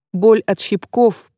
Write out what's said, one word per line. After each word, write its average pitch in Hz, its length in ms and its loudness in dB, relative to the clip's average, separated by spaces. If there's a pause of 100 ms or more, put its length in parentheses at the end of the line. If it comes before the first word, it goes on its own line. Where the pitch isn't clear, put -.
(120)
Боль 214 320 2
от 196 140 -4
щипков - 800 -4